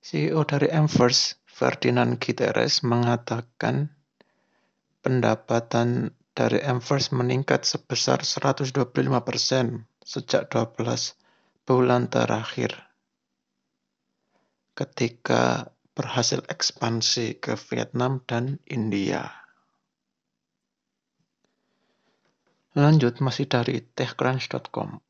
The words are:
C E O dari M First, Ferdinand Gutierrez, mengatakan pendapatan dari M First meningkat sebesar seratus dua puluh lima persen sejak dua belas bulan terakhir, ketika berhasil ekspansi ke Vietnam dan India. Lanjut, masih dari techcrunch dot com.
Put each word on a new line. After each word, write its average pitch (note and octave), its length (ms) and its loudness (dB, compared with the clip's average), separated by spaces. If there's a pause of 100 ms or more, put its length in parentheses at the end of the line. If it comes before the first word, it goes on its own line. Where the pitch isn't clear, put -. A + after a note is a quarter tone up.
C D#3 240 -2
E D#3 80 0
O D3 80 2
dari C#3 240 0
M D#3 160 4
First, - 640 4
Ferdinand B2 720 0
Gutierrez, A#2+ 640 0
mengatakan A#2+ 1040 0 (1120)
pendapatan A#2 1120 0 (160)
dari - 320 0
M B2 160 -2
First C3+ 320 -2
meningkat B2+ 560 0
sebesar - 560 -2
seratus C3+ 480 -2
dua C#3+ 160 0
puluh C3+ 240 0
lima B2 160 0
persen A#2+ 560 -2 (240)
sejak - 460 -2
dua A#2 180 -2
belas - 480 -6 (480)
bulan B2 400 4
terakhir, A#2 640 -2 (2000)
ketika - 960 0 (240)
berhasil - 480 -2
ekspansi - 960 -2
ke A#2 160 -4
Vietnam B2 720 -4
dan B2 400 -4
India. G2+ 560 -2 (3500)
Lanjut, C#3+ 400 6
masih C3+ 320 -2
dari B2 320 0
techcrunch B2+ 720 -4
dot - 160 -8
com. G#2 400 -8